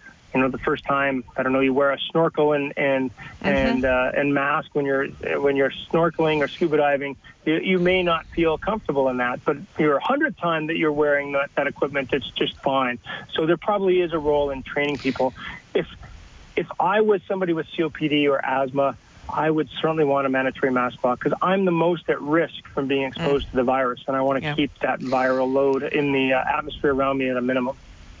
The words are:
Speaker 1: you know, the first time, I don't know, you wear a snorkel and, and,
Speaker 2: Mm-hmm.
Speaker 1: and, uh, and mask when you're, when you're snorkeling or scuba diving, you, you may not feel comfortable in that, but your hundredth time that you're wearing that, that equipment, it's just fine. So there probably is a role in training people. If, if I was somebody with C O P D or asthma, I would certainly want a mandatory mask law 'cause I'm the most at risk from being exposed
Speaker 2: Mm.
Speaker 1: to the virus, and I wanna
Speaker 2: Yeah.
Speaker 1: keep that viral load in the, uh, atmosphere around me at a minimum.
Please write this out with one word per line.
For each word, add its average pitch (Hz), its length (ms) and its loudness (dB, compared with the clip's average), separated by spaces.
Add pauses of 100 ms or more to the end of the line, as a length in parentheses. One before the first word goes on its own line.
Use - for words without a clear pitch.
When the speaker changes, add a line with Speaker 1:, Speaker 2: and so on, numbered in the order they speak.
(340)
Speaker 1:
you 131 60 2
know, 131 80 2
the 127 100 -4
first 143 260 -4
time, 139 380 0 (140)
I 131 60 -2
don't 131 100 0
know, 135 80 2
you 131 140 4
wear 139 180 4
a 131 60 -4 (120)
snorkel 156 440 2
and, 143 220 -2
and, 135 340 0
Speaker 2:
Mm-hmm. - 360 -10
Speaker 1:
and, 135 380 2
uh, 127 320 2
and 143 160 0
mask 143 420 -2
when 143 120 0
you're, 135 220 0
when 143 480 0
you're 135 140 4 (200)
snorkeling 160 520 2
or 135 60 0
scuba 151 300 0
diving, 143 380 2 (280)
you, 156 120 2
you 185 220 2
may 180 240 4
not 165 260 0
feel 160 280 0
comfortable 147 540 0
in 127 80 -2
that, 123 260 -4
but 143 140 0 (200)
your 147 220 4
hundredth 285 380 0
time 160 300 -2
that 165 100 -2
you're 156 120 2
wearing 143 420 2
that, 139 220 -2
that 143 120 0
equipment, 139 460 -2
it's 139 180 -2
just - 260 -4
fine. 131 420 0 (360)
So 160 100 0
there 165 140 2
probably 196 420 2
is 170 140 -2
a 165 40 0
role 147 320 0
in 131 120 -8
training 143 360 -2
people. 131 360 -2 (400)
If, 175 120 0 (680)
if 175 100 -2 (140)
I 202 220 4
was 208 260 4
somebody 185 240 -2
with 160 140 -4 (100)
C 170 60 0
O 156 80 -2
P 156 180 -2
D 147 180 2
or 139 160 2
asthma, 135 540 0 (320)
I 151 220 0
would 151 180 0 (120)
certainly 160 240 2
want 139 220 2
a 131 40 0
mandatory 131 400 0
mask 123 320 -2
law 123 140 2
'cause 151 260 -2
I'm 190 220 2
the 180 80 2
most 165 360 0
at - 140 -2
risk 156 420 0 (100)
from 139 120 -2
being 135 160 0
exposed 143 460 -2
Speaker 2:
Mm. - 20 -16
Speaker 1:
to 127 60 -4
the 127 80 2
virus, 127 420 0
and 135 100 -2
I 131 40 0
wanna 135 200 0
Speaker 2:
Yeah. 147 140 -4
Speaker 1:
keep 147 240 -2
that 127 220 -2
viral 131 520 0
load 135 300 2
in 143 300 0
the, 131 220 2
uh, 127 100 2 (140)
atmosphere 147 360 -2
around 135 240 0
me 131 100 -2
at 127 80 -2
a 123 60 -2
minimum. 127 320 -2 (460)